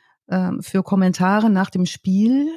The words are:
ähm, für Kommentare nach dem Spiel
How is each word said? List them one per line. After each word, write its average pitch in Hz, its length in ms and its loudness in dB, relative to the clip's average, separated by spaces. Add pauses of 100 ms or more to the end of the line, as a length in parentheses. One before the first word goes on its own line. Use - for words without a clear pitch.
(300)
ähm, 185 320 -4
für 190 220 -4
Kommentare 190 640 2
nach 190 220 0
dem 180 160 -2
Spiel 254 680 0